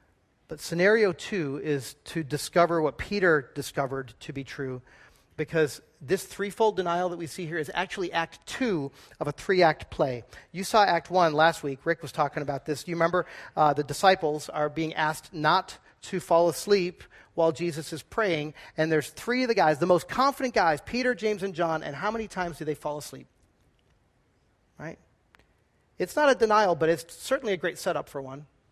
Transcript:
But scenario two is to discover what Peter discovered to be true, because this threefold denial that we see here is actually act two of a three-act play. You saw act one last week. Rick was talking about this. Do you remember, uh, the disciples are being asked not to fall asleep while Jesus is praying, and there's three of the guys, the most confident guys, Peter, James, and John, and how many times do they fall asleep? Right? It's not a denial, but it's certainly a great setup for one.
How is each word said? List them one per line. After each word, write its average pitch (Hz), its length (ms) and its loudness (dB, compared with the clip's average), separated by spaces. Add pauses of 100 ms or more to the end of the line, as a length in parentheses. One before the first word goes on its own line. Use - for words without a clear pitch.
(460)
But 151 140 -14
scenario 196 520 2
two 147 500 -6
is 143 320 -4 (120)
to 165 160 -6
discover 165 600 2
what 143 160 -2
Peter 175 560 2
discovered 135 640 -6
to - 120 -14
be 135 120 -10
true, 127 380 -8 (540)
because 156 440 0 (200)
this 160 240 -2
threefold 202 520 -2
denial 180 340 0
that 170 80 -10
we 170 80 -8
see 170 200 -10
here 165 120 -6
is 147 140 -6
actually 185 400 -4
act 165 340 -4
two 175 440 -2 (300)
of 143 80 -4
a 147 40 -4
three-act 175 580 2
play. 127 340 -2 (280)
You 185 120 -8
saw 214 200 6
act 175 260 0
one 175 220 4
last 156 300 4
week. 139 220 -6
Rick 165 180 -2
was 143 100 -12
talking 147 300 -2
about 139 240 -6
this. 147 180 -6
Do 180 60 -10
you 165 60 -6
remember, 170 300 0 (300)
uh, 151 160 6
the 143 120 -2
disciples 156 640 2
are 151 200 -2
being 160 260 -6
asked 156 380 -2
not 165 460 0 (240)
to - 160 -6
fall 170 300 4
asleep 180 560 0 (300)
while 165 180 4
Jesus 165 400 -6
is 160 100 -10
praying, 160 520 -2 (220)
and 160 140 2
there's 156 200 0
three 247 320 -2
of 247 60 0
the 226 60 2
guys, 156 240 4
the 165 80 0
most 180 220 4
confident 269 440 0
guys, 165 280 2
Peter, 247 340 -2
James, 208 300 -4
and 196 100 -6
John, 160 300 -2
and 147 100 -10
how 180 160 -4
many 220 160 -6
times 175 320 -8
do 160 60 -8
they 147 100 -4
fall 147 240 -8
asleep? 147 300 -16 (1500)
Right? 156 200 -14 (1000)
It's - 180 -4
not 302 120 4
a 262 60 6
denial, 214 400 4
but 160 140 0
it's - 260 0
certainly 254 380 -2
a 185 40 0
great 165 220 -4
setup 151 300 -4
for 143 120 -10
one. 135 260 -14 (260)